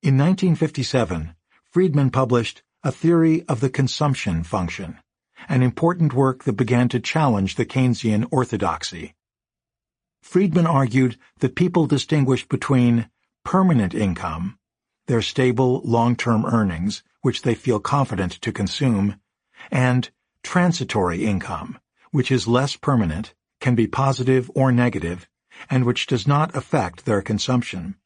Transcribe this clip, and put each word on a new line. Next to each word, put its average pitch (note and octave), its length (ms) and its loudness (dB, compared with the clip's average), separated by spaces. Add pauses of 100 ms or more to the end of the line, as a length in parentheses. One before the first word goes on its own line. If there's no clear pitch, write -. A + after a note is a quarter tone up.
In C#3 140 2
nineteen F3 400 2
fifty-seven, A2 800 -2 (340)
Friedman D3 400 2
published B2 520 0 (200)
A C#3 80 -2
Theory D#3+ 560 2
of B2 140 -2
the C3 100 0
Consumption B2+ 720 -2
Function, E2+ 560 -6 (500)
an B2+ 140 2
important D#3 520 0
work C3 300 0
that B2 100 0
began A#2+ 340 2
to B2 100 -2
challenge A2 560 0
the B2 120 -2
Keynesian A#2+ 680 0
orthodoxy. F#2 800 -4 (1080)
Friedman F3 440 2
argued C3 500 2 (220)
that C3 160 0
people F3 320 2
distinguish C3+ 640 0
between B2 600 2 (360)
permanent E3 500 2
income, F2 640 -4 (480)
their A#2 160 0
stable B2+ 640 0
long-term A#2 600 2
earnings, G2 600 -2 (160)
which B2+ 220 -2
they A#2+ 120 0
feel A2+ 240 -2
confident G2+ 540 -2
to - 180 -8
consume, G2+ 680 -2 (500)
and B2+ 400 0 (320)
transitory G#2+ 840 -2
income, - 540 -6 (340)
which C3 180 0
is A2+ 180 0
less B2+ 280 2
permanent, G2+ 580 -2 (260)
can B2 140 2
be A2 120 2
positive C3 680 0
or C3 160 2
negative, G2 580 -2 (400)
and B2+ 160 0
which B2 220 -2
does B2 200 -2
not D3 280 0
affect G#2+ 500 -4
their G#2 160 0
consumption. G2+ 840 -4